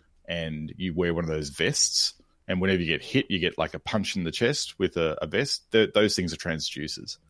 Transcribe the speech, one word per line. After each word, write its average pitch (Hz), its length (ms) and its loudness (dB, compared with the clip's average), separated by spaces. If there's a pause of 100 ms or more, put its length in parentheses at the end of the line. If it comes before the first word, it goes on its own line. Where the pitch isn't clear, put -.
(260)
and 80 500 -6
you 90 180 -4
wear 85 180 2
one 85 120 0
of 80 60 -2
those 76 200 -2
vests, - 640 0 (340)
and 92 120 0
whenever 95 200 4
you 85 60 0
get 80 160 0
hit, - 280 0
you 98 80 0
get, 82 200 0
like, 80 160 -2
a 80 40 -10
punch - 380 -2
in 92 80 -2
the 82 80 -2
chest - 460 0
with 92 180 2
a, 80 260 2
a 80 40 -2
vest. 104 440 -2
Th-, 110 240 6
those 104 220 6
things 87 160 0
are - 40 -6
transducers - 840 -6 (120)